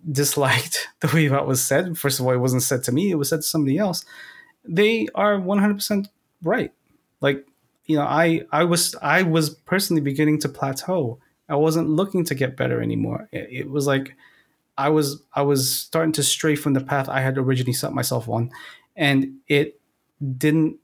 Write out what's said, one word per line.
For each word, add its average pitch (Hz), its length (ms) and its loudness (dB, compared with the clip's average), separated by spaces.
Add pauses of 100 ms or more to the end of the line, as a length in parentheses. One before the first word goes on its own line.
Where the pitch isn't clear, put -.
(100)
disliked 135 840 0
<laughs> - 60 -14
the 156 140 0
way 160 140 4
that 139 180 0
was 131 160 0
said, 165 360 0
first 135 220 -2
of 127 60 -2
all, 127 60 2
it 127 60 2
wasn't 127 240 2
said 127 220 -2
to - 80 -2
me, 185 180 2
it 170 60 0
was 143 120 -2
said 165 80 0
to 151 60 -4
somebody 143 360 0
else, 190 260 -2 (600)
they 214 500 2
are 208 240 2
one 190 200 0
hundred 202 160 4
percent 202 340 -2 (340)
right. 180 300 -2 (480)
Like, 139 260 0 (400)
you 156 100 2
know, 147 60 2
I, 165 480 2
I 156 140 2
was, 170 360 0
I 156 220 2
was 160 280 2
personally 180 520 -2
beginning 151 380 2
to 143 80 -4
plateau. 135 680 -4 (300)
I 156 60 -4
wasn't 160 340 2
looking 180 360 0
to 156 100 -4
get 131 220 -4
better 120 260 -2
anymore. 113 480 -4
It, - 200 -10
it 131 200 -10
was 139 160 -2
like, 139 300 -2 (600)
I 139 120 0
was, 151 340 0 (120)
I 143 80 0
was 139 300 2
starting 160 420 -2
to 147 80 -2
stray 151 340 0
from 147 180 0
the 135 60 2
path 135 280 -2
I 135 120 -2
had 131 180 0
originally 127 340 0
set 143 200 -4
myself 123 360 -2
on, 117 220 -2 (460)
and 135 400 2 (120)
it 147 300 2 (580)
didn't 156 460 2